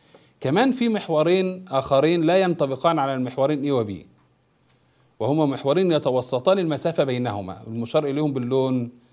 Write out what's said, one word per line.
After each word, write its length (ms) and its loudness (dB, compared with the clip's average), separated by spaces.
كمان 320 2
في 180 0
محورين 800 0
آخرين 540 2
لا 200 4
ينطبقان 580 0
على 140 0
المحورين 500 -2
إيه 80 -2
وبي، 360 -2
وهما 260 0
محورين 460 0
يتوسطان 680 0
المسافة 440 -2
بينهما، 640 -4
المشار 380 -2
إليهم 280 -2
باللون 580 -2